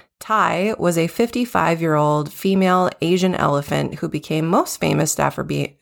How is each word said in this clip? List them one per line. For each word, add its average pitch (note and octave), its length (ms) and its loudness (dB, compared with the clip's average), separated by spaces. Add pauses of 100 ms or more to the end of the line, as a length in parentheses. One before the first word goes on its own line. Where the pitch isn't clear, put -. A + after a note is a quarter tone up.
(180)
Ty G3+ 600 0
was E3+ 200 0
a E3 100 2
fifty-five-year-old E3 1200 0
female F#3 580 2 (100)
Asian F3+ 340 2
elephant C#3+ 600 0
who E3 120 -6
became D#3 380 -4
most G#3+ 340 0
famous D3 380 0
after C#3+ 240 -2
be-, C#3+ 400 -6